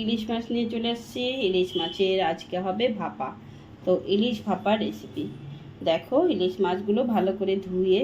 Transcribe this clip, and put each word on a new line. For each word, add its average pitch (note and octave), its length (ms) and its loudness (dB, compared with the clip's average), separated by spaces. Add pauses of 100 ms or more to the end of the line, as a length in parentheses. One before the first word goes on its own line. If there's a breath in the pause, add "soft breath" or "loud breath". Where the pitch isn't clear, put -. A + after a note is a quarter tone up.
ইলিশ A3 280 0
মাছ A#3 220 -2
নিয়ে A#3 200 0
চলে A#3 200 -2
এসেছি। A#3 340 -6 (200)
ইলিশ F#3 320 2
মাছের F#3+ 460 0
আজকে E3+ 360 -2
হবে G3 260 0 (120)
ভাপা, F3 320 -6 (540 loud breath)
তো F#3 100 2 (160)
ইলিশ G#3+ 360 2
ভাপা G3+ 300 0
রেসিপি। - 500 -4 (580 loud breath)
দেখো E3 340 0 (120)
ইলিশ F#3 320 2
মাছগুলো G3+ 440 2
ভালো G3 320 2
করে F#3+ 180 0 (100)
ধুয়ে F#3 400 4